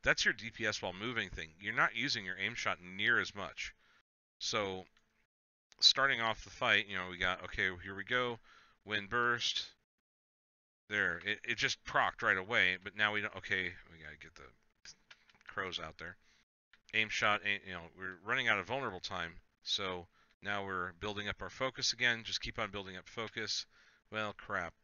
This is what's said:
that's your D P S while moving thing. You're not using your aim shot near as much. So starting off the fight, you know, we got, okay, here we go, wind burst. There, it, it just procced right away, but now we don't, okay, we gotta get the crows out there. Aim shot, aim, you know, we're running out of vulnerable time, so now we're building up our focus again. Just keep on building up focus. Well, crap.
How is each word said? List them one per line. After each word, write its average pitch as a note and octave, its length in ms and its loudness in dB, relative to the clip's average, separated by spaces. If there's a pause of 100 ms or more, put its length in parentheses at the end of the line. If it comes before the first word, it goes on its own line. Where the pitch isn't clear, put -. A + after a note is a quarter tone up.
that's C#3 240 2
your G#2+ 80 4
D A2 160 -6
P A2+ 160 -4
S G#2+ 160 0
while F#2 120 -2
moving G#2+ 360 -2
thing. E2 200 -8 (120)
You're G#2 140 -4
not C#3 200 2
using A#2+ 300 -2
your F#2 140 -6
aim G#2 160 -2
shot F#2+ 260 -2
near G2+ 380 2
as F#2 160 -2
much. - 400 -8 (640)
So F#2+ 460 -2 (960)
starting C3+ 420 6
off A2+ 220 2
the G2 60 -14
fight, G#2+ 380 4
you G2+ 100 -4
know, F#2 140 -2
we F2+ 60 -6
got, F2+ 260 2
okay, F#2+ 260 0 (140)
here G2 120 -8
we G2 80 -8
go, A#2+ 360 0 (460)
wind G2+ 260 -2
burst. A#2+ 560 2 (1200)
There, F#2 340 2
it, G#2 200 0
it A#2 140 -2
just - 280 0
procced A#2+ 380 2
right G#2 140 6
away, F#2+ 460 4
but G2+ 140 -10
now G#2+ 160 4
we G#2 80 2
don't, G#2 140 -4
okay, F#2 380 0 (180)
we D#2+ 120 -18
gotta D2+ 160 -14
get D#2+ 140 -18
the - 80 -18 (1040)
crows F#2 340 -4
out D#2+ 200 -10
there. E2+ 160 -10 (800)
Aim A2 140 4
shot, G#2 360 4
aim, G2+ 220 2
you F#2 60 -8
know, E2+ 100 -8 (120)
we're F#2 300 -10
running B2 220 0
out G#2+ 100 6
of F#2 80 -2
vulnerable A2 340 -4
time, E2+ 340 -4 (300)
so F#2 440 -2 (340)
now G2+ 240 -2
we're F#2 340 -2
building G#2 280 -4
up G2 140 -4
our F#2+ 80 -6
focus C3 440 -2
again. A#2 300 2
Just G2+ 180 -4
keep A#2+ 180 -6
on G#2+ 120 0
building F#2+ 260 -6
up F2+ 100 -14
focus. A2 580 -4 (460)
Well, G#2+ 260 -2
crap. F2+ 360 -4 (100)